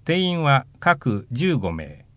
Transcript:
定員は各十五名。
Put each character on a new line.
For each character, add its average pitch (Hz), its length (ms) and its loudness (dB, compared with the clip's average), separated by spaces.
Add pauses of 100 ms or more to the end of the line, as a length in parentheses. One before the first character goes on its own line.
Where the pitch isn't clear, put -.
定 170 160 0
員 180 240 0
は 139 220 2 (120)
各 131 540 0
十 156 240 0
五 95 160 -2
名。 76 340 -12 (100)